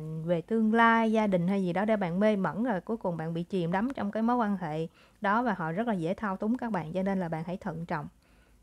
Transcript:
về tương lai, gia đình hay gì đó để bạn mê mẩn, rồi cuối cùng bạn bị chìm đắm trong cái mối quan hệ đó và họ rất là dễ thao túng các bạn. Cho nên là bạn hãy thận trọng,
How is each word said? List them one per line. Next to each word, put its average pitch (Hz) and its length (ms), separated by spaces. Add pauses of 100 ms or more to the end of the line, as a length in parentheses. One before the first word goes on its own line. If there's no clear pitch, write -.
(260)
về 170 160
tương 220 320
lai, 226 380
gia 214 160
đình 180 200
hay 196 160
gì 175 100
đó 185 120
để 214 120
bạn 180 220
mê 214 160
mẩn, 185 280
rồi 214 180
cuối 160 160
cùng 175 200
bạn 160 160
bị 165 100
chìm 175 280
đắm 214 220
trong 202 180
cái 220 120
mối 240 120
quan 208 220
hệ 160 300 (340)
đó 208 220
và 226 100
họ 170 180
rất 208 160
là 233 60
dễ 170 200
thao 196 240
túng 220 200
các 240 140
bạn. 165 220
Cho 185 100
nên 190 160
là 175 100
bạn 160 180
hãy 180 100
thận 165 280
trọng, 156 220 (560)